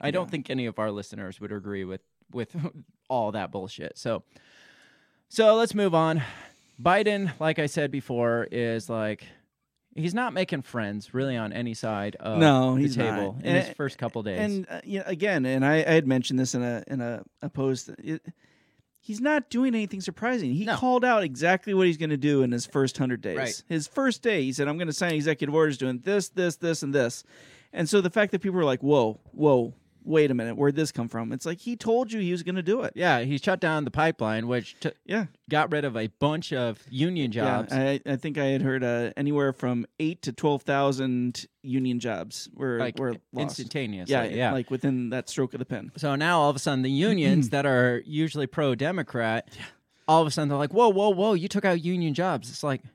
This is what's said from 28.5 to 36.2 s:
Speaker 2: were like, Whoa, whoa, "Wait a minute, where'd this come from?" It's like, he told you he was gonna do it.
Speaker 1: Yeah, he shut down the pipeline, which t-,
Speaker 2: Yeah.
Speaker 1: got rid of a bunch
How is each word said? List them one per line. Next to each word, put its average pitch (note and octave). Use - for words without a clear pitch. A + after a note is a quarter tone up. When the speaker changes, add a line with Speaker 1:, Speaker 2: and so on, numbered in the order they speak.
Speaker 2:
were E3+
like, C3
Whoa, C3+
whoa, C3
"Wait D3+
a C3
minute, A#2
where'd C#3+
this D3+
come A#2
from?" A2+
It's C3
like, E3+
he A#3+
told A3+
you A3
he F3
was F3
gonna F3+
do G#3
it. D3+
Speaker 1:
Yeah, D#3
he C3+
shut F#3
down D#3
the A#2+
pipeline, A#2
which B2
t-, D#3+
Speaker 2:
Yeah. G#3
Speaker 1:
got D3+
rid D3
of B2+
a A2
bunch D3+